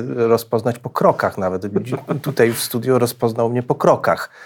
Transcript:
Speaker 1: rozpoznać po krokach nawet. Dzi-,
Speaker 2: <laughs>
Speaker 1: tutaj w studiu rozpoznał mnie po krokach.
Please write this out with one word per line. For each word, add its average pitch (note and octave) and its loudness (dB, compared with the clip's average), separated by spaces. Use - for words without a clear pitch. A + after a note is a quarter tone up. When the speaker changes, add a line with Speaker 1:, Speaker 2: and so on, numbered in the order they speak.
Speaker 1:
rozpoznać A#2 0
po - -10
krokach - 0
nawet. F#2 -2
Dzi-, G#2+ -4
Speaker 2:
<laughs> C#3+ -6
Speaker 1:
tutaj A#2 2
w A#2 -6
studiu B2+ 0
rozpoznał A#2 0
mnie B2 -2
po D3 -2
krokach. C3+ 2